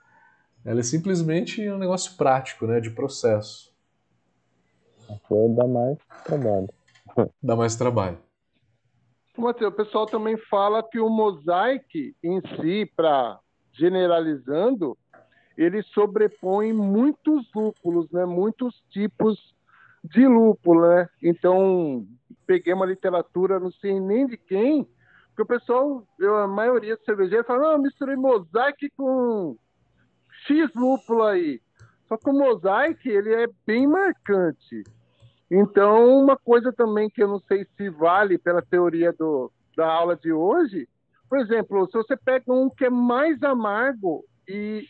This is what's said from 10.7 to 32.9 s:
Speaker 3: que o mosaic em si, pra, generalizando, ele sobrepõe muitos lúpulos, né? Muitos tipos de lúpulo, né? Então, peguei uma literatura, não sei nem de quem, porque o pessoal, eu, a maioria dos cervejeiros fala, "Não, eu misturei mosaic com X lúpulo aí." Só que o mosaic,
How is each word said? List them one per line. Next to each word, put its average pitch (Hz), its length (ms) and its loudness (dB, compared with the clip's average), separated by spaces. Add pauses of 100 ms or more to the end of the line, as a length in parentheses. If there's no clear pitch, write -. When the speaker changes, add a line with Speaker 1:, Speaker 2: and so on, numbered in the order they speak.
Speaker 3:
que 220 180 -10
o 220 100 0
mosaic 196 1120 -2
em 175 180 -4
si, 180 540 -4
pra, 135 440 0 (340)
generalizando, 165 1200 0 (580)
ele 180 280 0
sobrepõe 208 920 0
muitos 226 800 0
lúpulos, 175 580 -4
né? 180 140 -2
Muitos 208 640 -4
tipos 208 480 -2 (680)
de 240 240 6
lúpulo, 214 540 6
né? 170 260 4 (140)
Então, 170 840 2 (420)
peguei 175 260 0
uma 190 120 0
literatura, 185 720 -2
não 180 120 -6
sei 196 280 -4
nem 208 280 0
de 240 100 -12
quem, 240 500 -2 (420)
porque - 140 -8
o - 20 0 (140)
pessoal, 254 460 -2 (140)
eu, 202 160 2
a 208 120 0
maioria 214 480 -2
dos - 100 -20
cervejeiros 208 420 0
fala, 254 140 0
"Não, 311 120 2
eu 294 80 2
misturei 277 340 -4
mosaic 262 840 -2
com 240 580 -2 (920)
X 302 300 2
lúpulo 240 480 0
aí." 175 380 0 (460)
Só 226 100 -6
que - 120 -4
o 277 40 2
mosaic, 254 760 0